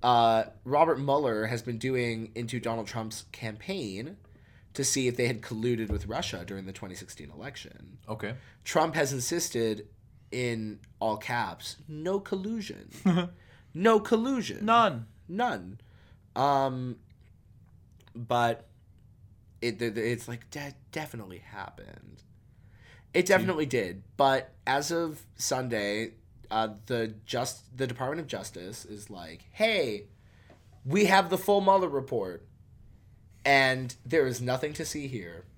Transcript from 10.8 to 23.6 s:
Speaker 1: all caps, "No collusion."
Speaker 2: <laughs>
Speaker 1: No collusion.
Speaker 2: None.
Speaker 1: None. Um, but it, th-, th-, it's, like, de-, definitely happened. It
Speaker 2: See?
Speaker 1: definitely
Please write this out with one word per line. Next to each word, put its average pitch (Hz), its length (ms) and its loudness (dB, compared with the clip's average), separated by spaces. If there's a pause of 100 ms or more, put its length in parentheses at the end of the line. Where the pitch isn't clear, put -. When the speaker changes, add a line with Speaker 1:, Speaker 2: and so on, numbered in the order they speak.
Speaker 1:
all 107 180 0
caps, 110 600 -4 (100)
"No 160 320 -2
collusion." 196 720 -6 (140)
Speaker 2:
<laughs> 180 260 4 (440)
Speaker 1:
No 214 280 6
collusion. 233 640 0
Speaker 2:
None. 214 400 4 (240)
Speaker 1:
None. 131 500 -4 (560)
Um, 131 640 2 (1160)
but 120 520 0 (960)
it, 113 180 -2
th-, 117 160 -2
th-, 110 100 -2 (120)
it's, 120 100 -12
like, 117 240 -12
de-, 143 220 -10 (180)
definitely 104 480 -10
happened. - 840 -16 (920)
It 180 140 4
Speaker 2:
See? 196 60 6
Speaker 1:
definitely 180 320 2